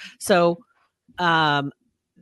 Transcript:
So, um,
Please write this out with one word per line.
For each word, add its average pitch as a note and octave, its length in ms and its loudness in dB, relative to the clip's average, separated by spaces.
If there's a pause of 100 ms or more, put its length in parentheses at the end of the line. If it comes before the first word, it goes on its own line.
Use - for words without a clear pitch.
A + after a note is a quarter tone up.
(200)
So, F3 400 0 (580)
um, D#3 540 0 (500)